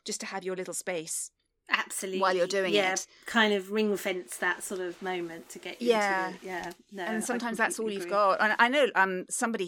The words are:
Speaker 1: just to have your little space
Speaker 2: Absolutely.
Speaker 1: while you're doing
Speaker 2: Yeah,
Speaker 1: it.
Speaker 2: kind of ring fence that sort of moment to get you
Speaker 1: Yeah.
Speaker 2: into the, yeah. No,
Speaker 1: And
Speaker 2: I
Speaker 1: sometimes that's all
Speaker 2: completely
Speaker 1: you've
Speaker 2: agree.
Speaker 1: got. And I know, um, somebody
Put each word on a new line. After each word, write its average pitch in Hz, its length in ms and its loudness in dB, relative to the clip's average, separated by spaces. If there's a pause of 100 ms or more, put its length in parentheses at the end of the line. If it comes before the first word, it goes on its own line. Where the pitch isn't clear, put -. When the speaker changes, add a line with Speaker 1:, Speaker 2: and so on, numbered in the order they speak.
Speaker 1:
just 208 160 -6
to 220 60 -8
have 190 180 -8
your 185 120 -4
little 180 180 -6
space - 560 -6 (400)
Speaker 2:
Absolutely. - 520 -2
Speaker 1:
while 185 120 4
you're 180 120 4
doing 190 260 2
Speaker 2:
Yeah, 190 220 4
Speaker 1:
it. - 120 -4 (200)
Speaker 2:
kind 214 260 4
of 190 180 -2
ring 214 280 2
fence 185 400 -6
that 180 240 -2
sort 190 180 -6
of 175 220 -6
moment 170 480 -6
to - 80 -14
get 180 240 -12
you 240 80 2
Speaker 1:
Yeah. 196 380 4
Speaker 2:
into 185 120 -10
the, - 60 -12
yeah. 180 260 -6 (180)
No, 196 120 -8
Speaker 1:
And 220 160 -2
Speaker 2:
I - 20 -2
Speaker 1:
sometimes 233 380 -4
that's 226 200 0
all 220 60 -4
Speaker 2:
completely 214 120 -4
Speaker 1:
you've 185 80 -6
Speaker 2:
agree. 202 340 4
Speaker 1:
got. - 20 2
And 214 180 2
I - 100 6
know, 208 260 4
um, 190 340 2
somebody 214 400 0